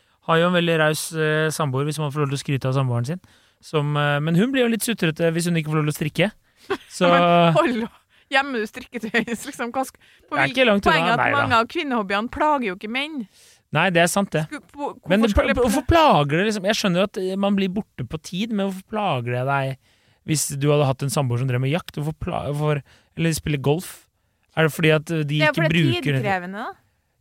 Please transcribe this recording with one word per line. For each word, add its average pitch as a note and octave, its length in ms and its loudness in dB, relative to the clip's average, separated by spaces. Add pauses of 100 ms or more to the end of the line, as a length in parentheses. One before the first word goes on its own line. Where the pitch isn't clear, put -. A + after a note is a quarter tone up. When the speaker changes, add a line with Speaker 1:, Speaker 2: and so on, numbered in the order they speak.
(280)
Speaker 1:
har E3 100 4
jo E3+ 80 4
en F3+ 160 2
veldig E3 160 2
raus, D#3 320 0
eh, D#3 400 0
samboer, C#3+ 400 -2
hvis D3 80 -6
man D3 140 -4
får D3 100 -2
lov C#3 80 0
til C#3 80 -2
å - 60 -10
skryte C3+ 260 -2
av C3 80 0
samboeren A#2+ 280 0
sin. E3+ 140 -6 (400)
Som, D3 360 -2
eh, D3 240 2
men E3 160 0
hun A#3 160 2
blir C4+ 100 2
jo A#3 80 2
litt A3+ 160 -2
sutrete E3 480 0
hvis E3+ 160 -2
hun E3+ 80 0
ikke D3+ 160 -4
får D#3 80 2
lov D3+ 80 0
til D3 60 -6
å - 20 -14
strikke. E3+ 320 -2 (380)
Speaker 2:
<laughs> - 220 -6
Speaker 1:
Så - 180 0
Speaker 2:
Men F3 460 6
hold D#4 220 2 (100)
da. - 20 -16 (420)
Gjemmer C4+ 300 0
du G#3+ 80 -4
strikketøyet, A#3 640 -6 (160)
liksom? B3+ 260 -8
Hva C4 140 -2
sk-, - 100 -18 (320)
på - 80 -6
Speaker 1:
Det - 0 -
er - 60 2
Speaker 2:
hvil-, C4+ 100 0
Speaker 1:
ikke B3+ 160 2
langt G3+ 160 2
unna, E4+ 80 4
Speaker 2:
poenget D4+ 160 2
er A3+ 60 2
at A#3+ 80 0
Speaker 1:
nei A#3+ 80 2
da. - 80 0
Speaker 2:
mange C4 180 2
av A#3 160 2
kvinnehobbyene A#3 640 -2
plager D4 340 0
jo F#3 80 -4
ikke G#3+ 160 -12
menn. C#4+ 220 -6 (580)
Speaker 1:
Nei, D#3 220 2
det E3 80 4
er F3 100 2
sant G3+ 220 0
det. D#3 160 -2
Speaker 2:
Sku-, C#4+ 100 -10 (140)
hvor-, C#4 240 -8 (100)
Speaker 1:
Men G3 140 4
Speaker 2:
hvorfor - 20 4
Speaker 1:
det A3 80 2
pla-, - 0 -
Speaker 2:
skulle A3 220 2
det B3+ 100 2
Speaker 1:
hvorfor B3+ 240 0
plager A3 480 6
det F3+ 140 2
liksom? G#3 180 -4
Jeg G#3+ 80 0
skjønner F3+ 240 0
jo G3+ 80 2
at, - 140 -8
eh, F#3 180 -2
man G3+ 160 2
blir F#3+ 160 0
borte F#3+ 320 -8
på D#3 160 -8
tid, G#3+ 320 -6
men G3 160 -2
hvorfor F#3+ 240 -8
plager C3 460 -2
det B2+ 100 -4
deg C3+ 300 -2 (500)
hvis D#3 160 -2 (160)
du C#3+ 80 0
hadde D3 220 4
hatt C3+ 160 -6
en C3+ 80 -6
samboer B2 260 0
som C3+ 80 -2
drev B2+ 160 -2
med C3+ 80 -2
jakt? F3+ 240 -8
Hvorfor D3+ 240 -6
pla-, - 220 -6 (100)
hvorfor, D3 300 -2 (340)
eller E3 160 0
spiller D3 320 -4
golf? D3+ 300 -2 (640)
Er D#3+ 120 4
det C#3+ 80 -4
fordi D#3 160 4
at, D#3 180 0
eh, E3 140 -2
de D3 140 -2
Speaker 2:
Det - 20 2
er D#4 140 2
Speaker 1:
ikke E4 80 0
Speaker 2:
fordi - 100 2
det - 80 4
er - 220 2
Speaker 1:
bruker C#3 180 0
Speaker 2:
tidkrevende, F#3+ 460 -4
da. F#4+ 80 -12 (460)